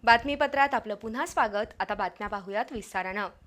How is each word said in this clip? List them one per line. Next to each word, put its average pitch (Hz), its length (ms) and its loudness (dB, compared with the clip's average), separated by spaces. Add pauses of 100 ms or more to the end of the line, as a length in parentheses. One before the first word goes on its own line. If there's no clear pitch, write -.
बातमीपत्रात 277 680 4
आपलं 214 200 -2
पुन्हा 226 320 -6
स्वागत. 220 400 0 (140)
आता 196 140 -2
बातम्या 196 340 -6
पाहूयात 202 440 -4
विस्तारानं. 196 540 -4 (200)